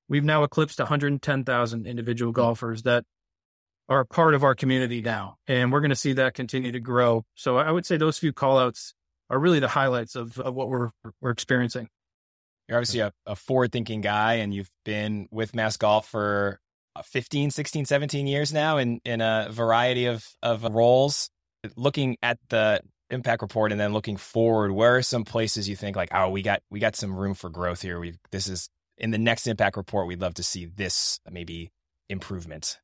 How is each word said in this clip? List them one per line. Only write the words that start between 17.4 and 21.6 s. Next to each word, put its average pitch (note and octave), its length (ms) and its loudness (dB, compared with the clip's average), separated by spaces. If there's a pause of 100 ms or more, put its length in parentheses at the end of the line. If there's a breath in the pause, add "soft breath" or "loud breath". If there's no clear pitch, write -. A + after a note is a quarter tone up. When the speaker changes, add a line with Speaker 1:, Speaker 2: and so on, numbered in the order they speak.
Speaker 2:
sixteen, D3 340 -4
seventeen C#3+ 420 -2
years C#3+ 260 -2
now D3+ 260 2
in, A#2+ 260 0
in A#2 160 -2
a A2 300 0
variety A#2 560 2
of, A#2 200 -2 (160)
of A#2 220 -2
roles. A#2+ 640 4 (460)